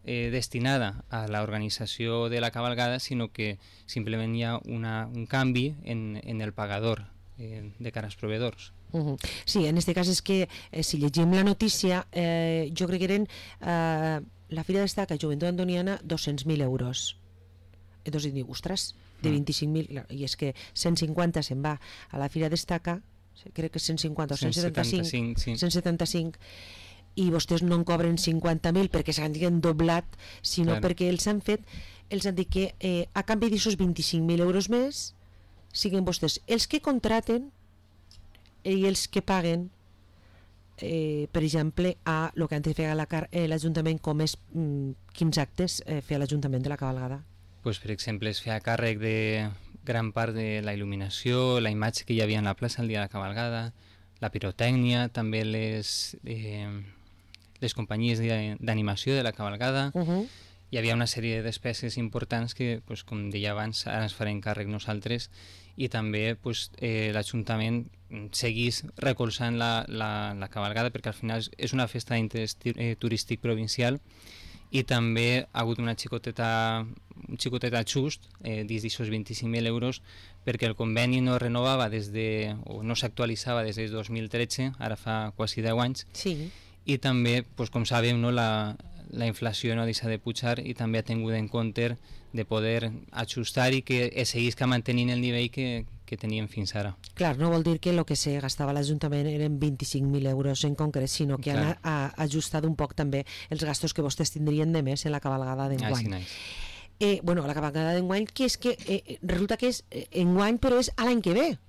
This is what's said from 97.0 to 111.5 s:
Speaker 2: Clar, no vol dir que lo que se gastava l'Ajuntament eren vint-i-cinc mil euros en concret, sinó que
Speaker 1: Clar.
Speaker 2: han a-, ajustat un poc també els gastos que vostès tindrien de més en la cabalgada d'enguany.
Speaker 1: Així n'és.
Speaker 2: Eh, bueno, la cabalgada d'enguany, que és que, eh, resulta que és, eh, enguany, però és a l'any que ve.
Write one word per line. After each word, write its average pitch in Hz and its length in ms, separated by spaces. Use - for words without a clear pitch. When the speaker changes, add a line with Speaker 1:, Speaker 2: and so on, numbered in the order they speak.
Speaker 2:
Clar, 156 240
no 165 120
vol 165 120
dir 165 160
que 175 140
lo 165 140
que 147 100
se 147 240
gastava 139 320
l'Ajuntament 143 560
eren 151 320
vint-i-cinc 139 500
mil 139 160
euros 135 380
en 143 100
concret, 143 340
sinó 139 300
que 143 140
Speaker 1:
Clar. 151 240
Speaker 2:
han - 80
a-, 147 280
ajustat 151 400
un 160 100
poc 143 220
també 139 300
els 156 120
gastos 151 320
que 160 80
vostès 143 300
tindrien 151 400
de 160 100
més 135 240
en 151 60
la 143 80
cabalgada 135 480
d'enguany. 131 240
Speaker 1:
Així 117 160
n'és. 90 260
Speaker 2:
Eh, 202 240
bueno, 175 240
la 143 80
cabalgada 156 400
d'enguany, 185 380
que 262 140
és - 120
que, - 180
eh, - 340
resulta 185 360
que 247 100
és, - 220
eh, - 180
enguany, 202 340
però 254 220
és 247 160
a 226 80
l'any 240 180
que 175 120
ve. 285 120